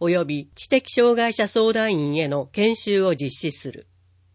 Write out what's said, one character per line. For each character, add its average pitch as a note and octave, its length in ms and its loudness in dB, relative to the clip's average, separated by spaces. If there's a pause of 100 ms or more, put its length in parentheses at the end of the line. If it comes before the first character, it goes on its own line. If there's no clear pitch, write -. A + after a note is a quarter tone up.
及 F3 240 2
び C#3+ 300 -6
知 - 140 -10
的 C4 220 0
障 A#3+ 240 4
害 A#3 200 0
者 G#3+ 120 0
相 A3 280 2
談 A3 200 0
員 D3 220 0
へ D#3+ 100 0
の C#3+ 200 -2
研 A3 280 0
修 G3+ 300 0
を F3+ 100 2
実 C3+ 160 -4
施 D#3 220 -4
す - 180 -12
る。 - 160 -20 (480)